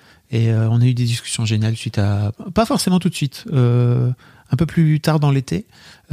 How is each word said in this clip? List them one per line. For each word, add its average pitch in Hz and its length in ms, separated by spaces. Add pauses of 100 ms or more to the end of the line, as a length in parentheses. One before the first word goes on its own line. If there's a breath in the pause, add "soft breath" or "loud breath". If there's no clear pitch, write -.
(300 soft breath)
Et, 113 200
euh, 110 200
on 120 100
a 120 60
eu 127 80
des 120 100
discussions 117 400
géniales 110 320
suite - 220
à, 101 340 (220)
pas 226 100
forcément 185 340
tout 170 120
de - 40
suite, - 380
euh, 123 580 (400 soft breath)
un 131 60
peu 165 80
plus 156 360
tard 160 200
dans 143 100
l'été, 139 360 (460 loud breath)